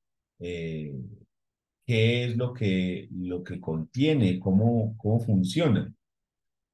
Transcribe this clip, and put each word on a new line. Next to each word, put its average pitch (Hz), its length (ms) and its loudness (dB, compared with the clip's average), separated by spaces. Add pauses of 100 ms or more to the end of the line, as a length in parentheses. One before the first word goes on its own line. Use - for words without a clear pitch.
(400)
Eh, 82 540 -8 (920)
¿qué 120 400 2
es 117 120 -2
lo 123 160 -2
que, 92 580 -2
lo 90 300 -6
que - 200 -12
contiene? 95 800 0
¿Cómo, 110 580 2
cómo 113 240 0
funciona? 110 680 2 (840)